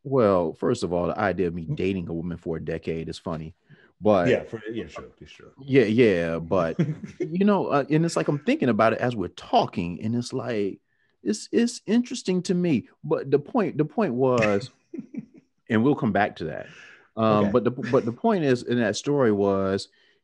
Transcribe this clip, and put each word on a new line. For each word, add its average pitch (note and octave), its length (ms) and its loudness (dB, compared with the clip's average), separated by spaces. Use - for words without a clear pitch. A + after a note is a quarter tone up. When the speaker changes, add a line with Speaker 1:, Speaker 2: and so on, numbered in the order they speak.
Speaker 1:
Well, G2+ 480 2
first - 320 -2
of E2+ 80 -4
all, F2 140 0
the E2+ 120 -4
idea F#2 300 0
of E2 60 -6
me E2+ 200 -8
dating F#2 340 -4
a E2+ 40 -6
woman E2 240 -6
for E2 220 -8
a D#2 60 -12
decade E2 440 -8
is E2+ 100 -12
funny, D#2+ 360 -10
but G#2 280 4
Speaker 2:
Yeah, A2+ 160 2
for, A2 160 -12
yeah, G#2+ 180 -8
sure, - 180 -14
it's - 120 -20
true. - 180 -20
Speaker 1:
yeah, C3+ 200 6
yeah, F#2+ 540 4
but E2 400 -2
Speaker 2:
<laughs> D#3 400 -4
Speaker 1:
you F3+ 260 -2
know, G3 240 2
uh, C#3 220 0
and D#3 140 4
it's E3+ 120 -2
like D#3+ 120 -2
I'm D3 160 0
thinking C4 240 0
about A2+ 240 4
it - 80 -2
as B2 160 -2
we're F2+ 120 -4
talking, F#2+ 760 -2
and A2 120 -2
it's A#2+ 180 -4
like, A#2 460 -4
it's, - 260 -4
it's A#3 360 0
interesting A3 560 0
to F#3+ 120 -2
me. F3 340 0
But D3 280 -4
the C#3+ 100 6
point, C#3 380 -2
the D3+ 60 2
point D#3 300 -2
was, A#2 560 2
Speaker 2:
<laughs> - 500 -18
Speaker 1:
and A2 120 4
we'll C#3+ 140 4
come A2 160 -2
back G2 240 0
to F2+ 80 -10
that. B1 220 -8
Um, A2+ 100 -2
Speaker 2:
Okay. G2+ 60 0
Speaker 1:
but A2+ 140 2
the, A#2+ 60 0
but B2 360 0
the A#2 60 -4
point G3+ 300 0
is, B2+ 200 2
in A#2+ 160 -2
that G#2 180 0
story C#3 360 2
was, G2 560 0